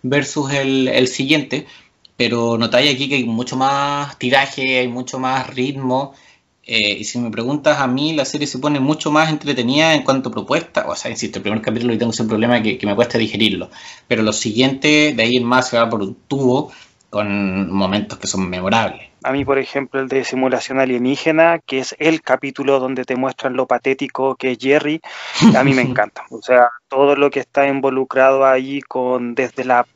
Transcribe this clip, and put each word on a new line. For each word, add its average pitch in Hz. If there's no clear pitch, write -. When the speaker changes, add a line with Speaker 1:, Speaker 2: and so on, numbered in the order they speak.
Speaker 1:
versus 139
el, 135
el 127
siguiente, 139
pero 117
notáis 123
aquí 135
que 139
hay 131
mucho 117
más 143
tiraje, 131
hay 123
mucho 127
más 131
ritmo, 135
eh, 107
y 110
si 123
me 120
preguntas 139
a 135
mí, 143
la 147
serie 147
se 135
pone 147
mucho 151
más 156
entretenida 147
en 139
cuanto 135
a 113
propuesta. 135
O 78
sea, -
insisto, 101
el 92
primer 107
capítulo 117
yo 110
tengo 117
ese 117
problema 113
que, 104
que -
me 104
cuesta 117
digerirlo, 101
pero 113
los 107
siguientes, 135
de 113
ahí 120
en 123
más, 123
se 120
va 117
por 110
un 95
tubo 135
con 101
momentos 98
que -
son 95
memorables. 95
Speaker 2:
A 131
mí, 139
por 135
ejemplo, 135
el 135
de 135
Simulación 131
Alienígena, 139
que 131
es -
el 160
capítulo 135
donde 127
te 127
muestran 127
lo 127
patético 131
que 131
es 113
Jerry, 147
a 131
mí 139
me 131
Speaker 1:
<laughs> -
Speaker 2:
encanta. 110
O 110
sea, 123
todo 139
lo 143
que 139
está 139
involucrado 135
ahí 135
con, 127
desde 127
la 123